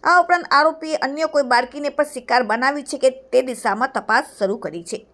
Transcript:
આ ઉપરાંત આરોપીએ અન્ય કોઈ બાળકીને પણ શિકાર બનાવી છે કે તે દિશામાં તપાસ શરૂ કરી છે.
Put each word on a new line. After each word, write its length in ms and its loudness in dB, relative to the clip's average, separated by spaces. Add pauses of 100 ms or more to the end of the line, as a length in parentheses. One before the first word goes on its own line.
આ 160 6
ઉપરાંત 300 2
આરોપીએ 460 2
અન્ય 300 -2
કોઈ 160 0
બાળકીને 480 0
પણ 140 0
શિકાર 400 -2
બનાવી 380 -2
છે 160 -8
કે 120 4
તે 320 0
દિશામાં 520 -2
તપાસ 440 -2
શરૂ 180 0
કરી 280 -10
છે. 300 -12